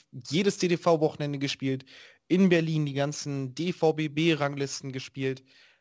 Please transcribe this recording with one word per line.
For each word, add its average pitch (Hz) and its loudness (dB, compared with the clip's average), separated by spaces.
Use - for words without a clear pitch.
jedes 190 0
D-D-V-Wochenende 156 0
gespielt, 135 -4
in 185 6
Berlin 160 2
die 143 -4
ganzen 139 -4
D-V-B-B-Ranglisten 147 0
gespielt, 131 -6